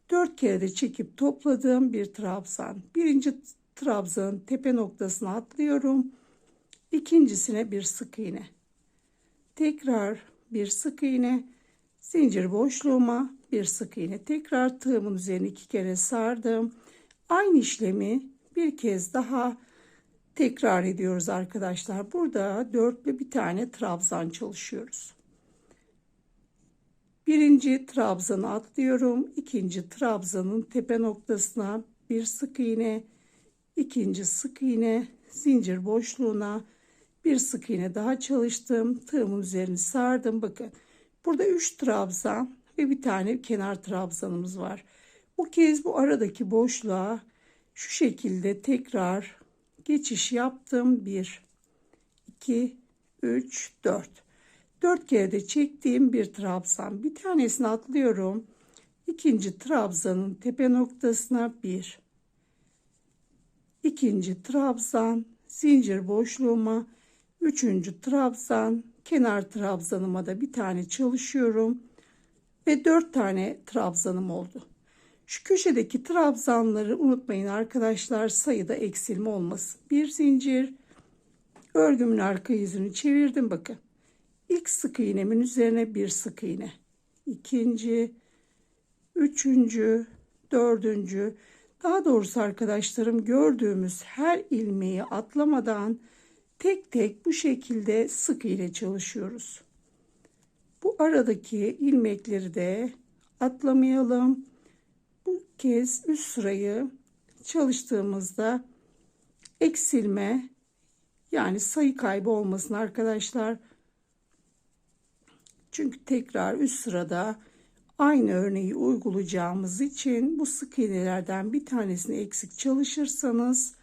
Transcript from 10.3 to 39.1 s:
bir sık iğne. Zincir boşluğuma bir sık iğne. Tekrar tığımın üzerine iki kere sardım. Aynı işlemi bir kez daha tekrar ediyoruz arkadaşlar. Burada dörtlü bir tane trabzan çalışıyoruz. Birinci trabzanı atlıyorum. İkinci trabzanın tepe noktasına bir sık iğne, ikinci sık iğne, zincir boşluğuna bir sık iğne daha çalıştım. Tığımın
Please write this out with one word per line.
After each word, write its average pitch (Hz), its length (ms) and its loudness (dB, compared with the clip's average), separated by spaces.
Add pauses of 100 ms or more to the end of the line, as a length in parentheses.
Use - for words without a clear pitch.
bir 208 160 -2
sık 285 360 -4
iğne. 254 460 0 (520)
Zincir 196 520 2
boşluğuma 254 880 2 (140)
bir 208 120 0
sık - 340 -6
iğne. 190 260 -6
Tekrar 262 560 0
tığımın 214 340 0
üzerine 185 340 -2
iki - 200 -12
kere 185 280 -2
sardım. 226 800 0 (540)
Aynı 359 300 6
işlemi 208 640 0 (340)
bir 330 200 0
kez 196 380 -4
daha 247 420 -2 (800)
tekrar 220 500 2
ediyoruz 185 440 -2
arkadaşlar. 190 840 -6
Burada 240 600 -2
dörtlü 240 460 0
bir 269 120 -10
tane 214 400 -2
trabzan 170 600 -4
çalışıyoruz. - 840 -12 (2000)
Birinci 285 600 6
trabzanı 196 640 -2
atlıyorum. 254 840 0
İkinci 185 520 -6
trabzanın 202 760 -4
tepe 247 380 -2
noktasına 214 840 -4 (260)
bir 226 140 -2
sık - 360 -8
iğne, 220 440 -2 (720)
ikinci 196 480 -2
sık - 380 -4
iğne, 233 460 0 (220)
zincir 185 540 2
boşluğuna 214 800 -2 (600)
bir 294 120 4
sık - 340 -4
iğne 180 240 -2
daha 233 240 -2
çalıştım. 240 800 0
Tığımın 202 420 -2